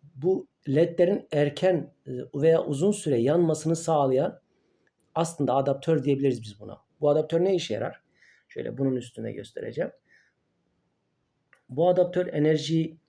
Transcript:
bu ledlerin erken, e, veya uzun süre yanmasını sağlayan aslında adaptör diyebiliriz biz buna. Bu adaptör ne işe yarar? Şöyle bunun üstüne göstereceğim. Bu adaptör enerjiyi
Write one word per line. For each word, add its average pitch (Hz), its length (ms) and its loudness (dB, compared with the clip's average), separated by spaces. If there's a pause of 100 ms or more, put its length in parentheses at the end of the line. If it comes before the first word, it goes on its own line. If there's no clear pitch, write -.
bu 151 440 -2 (220)
ledlerin 170 640 2
erken, 147 640 0 (120)
e, 135 40 -16 (240)
veya 160 300 4
uzun 156 280 0
süre 143 260 -2
yanmasını 160 580 2
sağlayan 147 640 0 (720)
aslında 147 400 -2
adaptör 139 500 0
diyebiliriz 135 380 0
biz 107 180 -18
buna. 107 200 -16 (200)
Bu 147 100 2
adaptör 156 340 0
ne 190 100 2
işe 156 200 -4
yarar? - 280 -8 (460)
Şöyle 117 300 -10
bunun 135 180 0
üstüne 117 360 -10
göstereceğim. 113 600 -10 (1800)
Bu 151 200 2
adaptör 180 380 2
enerjiyi 156 720 0 (100)